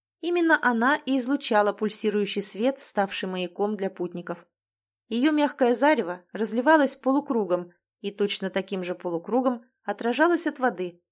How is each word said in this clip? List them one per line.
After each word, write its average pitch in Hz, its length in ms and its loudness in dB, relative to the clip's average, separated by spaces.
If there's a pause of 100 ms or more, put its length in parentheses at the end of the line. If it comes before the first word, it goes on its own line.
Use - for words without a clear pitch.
(220)
Именно 330 400 2
она 247 420 2
и 262 140 0
излучала 226 560 0
пульсирующий 208 680 -2
свет, 220 380 -2
ставший - 500 -4
маяком 185 480 -4
для 190 140 -4
путников. 180 560 -8 (680)
Ее 247 180 2
мягкое 277 440 2
зарево 233 480 2 (100)
разливалось 247 640 2
полукругом 220 760 0 (260)
и 202 100 -6
точно 202 380 -2
таким 190 340 -4
же 175 120 -4
полукругом 208 680 -2 (220)
отражалось 254 640 0
от 294 120 -6
воды, 185 540 -4